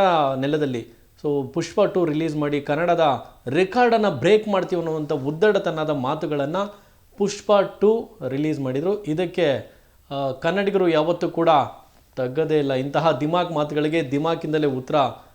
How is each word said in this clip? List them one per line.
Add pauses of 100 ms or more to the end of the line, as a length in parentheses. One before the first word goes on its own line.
(380)
ನೆಲದಲ್ಲಿ (380)
so
ಪುಷ್ಪ
ಟೂ
ರಿಲೀಸ್
ಮಾಡಿ
ಕನ್ನಡದ (220)
ರೆಕಾರ್ಡನ್ನ
ಬ್ರೇಕ್
ಮಾಡ್ತೀವಿ
ಅನ್ನುವಂಥ
ಉದ್ದಟತನದ
ಮಾತುಗಳನ್ನ (600)
ಪುಷ್ಪ (300)
ಟೂ (200)
ರಿಲೀಸ್
ಮಾಡಿದ್ರು.
ಇದಕ್ಕೆ, (360)
ಆ,
ಕನ್ನಡಿಗರು
ಯಾವತ್ತೂ
ಕೂಡ (640)
ತಗ್ಗದೇ
ಇಲ್ಲ.
ಇಂತಹ
ದಿಮಾಕ್
ಮಾತುಗಳಿಗೆ
ದಿಮಾಕಿಂದಲೇ
ಉತ್ತರ (400)